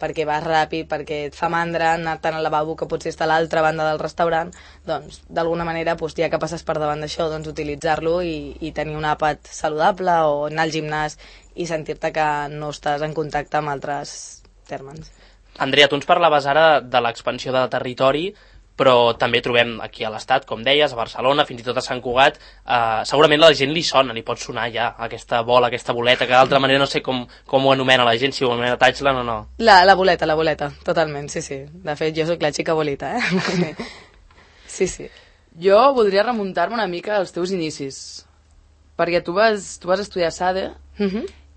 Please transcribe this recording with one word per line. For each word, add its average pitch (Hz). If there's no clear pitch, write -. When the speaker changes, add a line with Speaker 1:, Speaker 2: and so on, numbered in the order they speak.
Speaker 1:
perquè 156
vas 151
ràpid, 160
perquè 147
et 139
fa 170
mandra 170
anar-te'n 165
al 160
lavabo 156
que 160
potser 160
està -
a 160
l'altra 160
banda 156
del 156
restaurant, 170
doncs 151
d'alguna 170
manera, 165
pues, 165
ja 160
que 160
passes 160
per 160
davant 151
d'això, 151
doncs 156
utilitzar-lo 156
i, 147
i 156
tenir 151
un 156
àpat 151
saludable 175
o 147
anar 156
al 156
gimnàs 151
i 175
sentir-te 160
que 156
no 151
estàs 147
en 156
contacte 147
amb 151
altres 143
tèrmens. 139
Speaker 2:
Andrea, 139
tu 143
ens 135
parlaves 160
ara 151
de 123
l'expansió 120
de 127
territori, 135
però 120
també 120
trobem 120
aquí 110
a 110
l'Estat, 110
com 113
deies, 139
a -
Barcelona, 131
fins 123
i 107
tot 123
a 127
Sant 127
Cugat. 131
Eh, 113
segurament 151
a 165
la -
gent 139
li 165
sona, 131
li 113
pot 120
sonar 120
ja 113
aquesta 117
bola, 123
aquesta 120
boleta, 120
que 123
d'altra 131
manera 135
no 139
sé 151
com, 127
com 135
ho 135
anomena 131
la 117
gent, 135
si 139
ho 123
anomena 120
Touchland 131
o 123
no. 117
Speaker 1:
La, 202
la 196
boleta, 180
la 156
boleta, 151
totalment, 151
sí, 165
sí. 139
De 170
fet, 160
jo 156
sóc 165
la 151
xica 165
bolita, 151
eh? 175
<laughs> -
Sí, -
sí. 147
Speaker 3:
Jo 208
voldria 202
remuntar-me 202
una 214
mica 180
als 180
teus 180
inicis, 151
perquè 170
tu 175
vas, 208
tu 175
vas 185
estudiar 180
sade 185
Speaker 1:
Mhm. 202